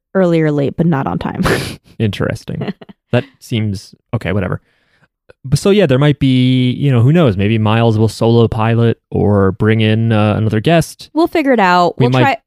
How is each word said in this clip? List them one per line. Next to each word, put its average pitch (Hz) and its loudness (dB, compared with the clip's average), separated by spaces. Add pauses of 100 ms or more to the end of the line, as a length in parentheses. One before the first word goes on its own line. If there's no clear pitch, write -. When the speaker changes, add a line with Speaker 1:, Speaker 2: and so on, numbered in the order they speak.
(140)
Speaker 1:
early 175 2
or 156 0
late, 143 -4
but 165 0
not 139 -2
on - -6
time. - -8 (280)
<laughs> - -20
Speaker 2:
Interesting. - -6 (380)
That 123 -2 (160)
seems, 107 -6 (200)
okay, 98 -4
whatever. 95 -4 (840)
But 135 -2
so, 202 0
yeah, 196 2
there 127 2
might 147 2
be, 127 2
you 139 -2
know, 123 2
who 131 4
knows? 147 2
Maybe 104 0
Miles 110 2
will 110 2
solo 113 2
pilot 117 0 (100)
or 98 2
bring 110 0
in, 110 0
uh, 107 2
another 110 -2
guest. - -2
Speaker 1:
We'll 320 0
figure 294 0
it 220 0
out. 180 2
Speaker 2:
We 131 2
Speaker 1:
We'll 123 2
Speaker 2:
might 127 2
Speaker 1:
try, - 0 (100)